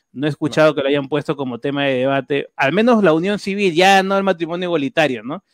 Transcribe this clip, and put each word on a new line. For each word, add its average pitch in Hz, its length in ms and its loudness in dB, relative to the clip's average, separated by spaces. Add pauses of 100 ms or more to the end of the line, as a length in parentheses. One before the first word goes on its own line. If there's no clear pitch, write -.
(120)
no 143 160 -4
he - 20 -2
escuchado 156 460 2
que 147 60 -4
lo 135 60 -2
hayan 139 200 -2
puesto 147 260 -4
como 127 240 -8
tema 143 280 -4
de 135 80 0
debate, 135 600 -2
al 139 180 0
menos 220 300 2
la 170 100 4
unión 185 280 -2
civil, 196 340 -2
ya 190 300 6
no 196 120 -2
el 196 60 0
matrimonio 175 440 -2
igualitario, 143 580 -2
¿no? 156 180 -10 (120)